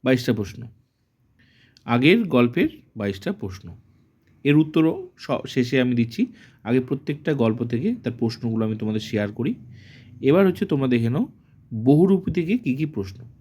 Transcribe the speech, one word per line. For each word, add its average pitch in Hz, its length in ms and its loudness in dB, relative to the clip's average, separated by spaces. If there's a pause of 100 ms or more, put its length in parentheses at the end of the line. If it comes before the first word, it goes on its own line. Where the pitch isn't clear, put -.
বাইশটা 127 340 2
প্রশ্ন, 104 220 -10 (1300)
আগের 131 320 6 (160)
গল্পের 123 360 2 (260)
বাইশটা 101 340 -4 (100)
প্রশ্ন। 92 260 -12 (760)
এর 147 180 4
উত্তরও 156 300 2 (320)
স-, - 280 -6
শেষে 127 320 -2
আমি 123 100 0
দিচ্ছি। 117 280 -2 (420)
আগে 123 240 2
প্রত্যেকটা 151 420 -6 (120)
গল্প 113 180 0 (120)
থেকে 135 160 -2 (140)
তার 120 180 -4
প্রশ্নগুলো 113 440 -4
আমি 110 180 -4
তোমাদের 107 260 -4
শেয়ার 104 200 -2 (100)
করি। 135 140 -4 (760)
এবার 180 180 6
হচ্ছে 185 260 0
তোমরা 135 220 0
দেখে 117 200 2
নাও 214 100 0 (480)
বহুরূপী 156 600 4
থেকে 175 220 0 (100)
কী 131 140 -2
কী 151 80 -2
প্রশ্ন। 98 320 -8 (220)